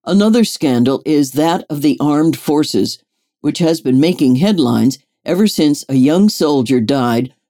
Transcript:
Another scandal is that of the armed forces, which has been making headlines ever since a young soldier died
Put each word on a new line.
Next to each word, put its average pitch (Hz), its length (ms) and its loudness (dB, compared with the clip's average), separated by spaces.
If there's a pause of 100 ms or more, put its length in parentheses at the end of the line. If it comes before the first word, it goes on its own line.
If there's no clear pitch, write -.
Another 214 400 2
scandal 131 640 -2
is 147 260 0
that 165 380 -2
of 143 120 -6
the 147 200 0
armed 147 360 0
forces, 139 640 -2 (400)
which - 200 -6
has 160 200 0
been 131 220 0
making 156 340 2
headlines 131 640 0 (260)
ever 190 220 0
since 151 420 0
a 135 60 -2
young 160 340 4
soldier 135 500 0
died 123 540 -2 (160)